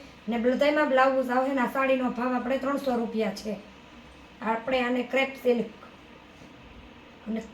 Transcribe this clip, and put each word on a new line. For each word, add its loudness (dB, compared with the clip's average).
ને -2
બધાયમાં 4
બ્લાઉઝ 4
આવે 2
ને 0
આ 0
સાડીનો 2
ભાવ -2
આપણે -2
ત્રણસો -2
રૂપિયા -2
છે. -6
આપણે 0
આને 0
ક્રેપ 0
સિલ્ક 2
અને -4